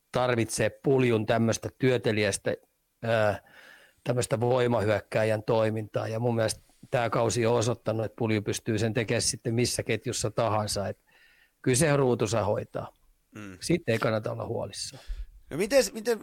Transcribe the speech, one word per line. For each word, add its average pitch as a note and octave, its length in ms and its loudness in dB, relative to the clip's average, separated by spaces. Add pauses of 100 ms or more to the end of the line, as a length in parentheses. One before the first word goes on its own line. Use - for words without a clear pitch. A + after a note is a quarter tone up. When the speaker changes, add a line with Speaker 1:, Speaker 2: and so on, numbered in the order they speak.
(120)
Speaker 1:
tarvitsee A#2+ 580 0
Puljun B2 560 2
tämmöstä A2+ 440 0 (100)
työteliästä, A2 760 2 (480)
ää, A2 380 2 (600)
tämmöstä B2 360 -2
voimahyökkääjän A2 1040 2
toimintaa. A2 640 0
Ja A2 120 -6
mun A#2+ 160 0
mielestä A2 260 -2 (300)
tää A#2+ 180 0
kausi A#2 360 0
on A#2+ 100 4
osoittanut, A2 500 0
että - 100 -10
Pulju A2 260 0
pystyy A2 380 -2
sen A2+ 140 0
tekemään A#2 280 0
sitten - 320 -4
missä A#2 300 0
ketjussa A2 480 -4
tahansa. G#2 560 -2
Et G2+ 120 -8 (640)
kyllä B2+ 160 2
se D3 200 4
ruutunsa A#2 460 2
hoitaa. G#2+ 500 -4 (420)
Speaker 2:
Mm. G2+ 260 -14
Speaker 1:
Siitä E3+ 300 -2
ei A2+ 80 2
kannata A2 320 -2
olla A2+ 140 -8
huolissaan. G#2+ 580 -10 (460)
Speaker 2:
No C3+ 80 -10
miten, A3+ 260 2 (100)
miten, A3 300 -4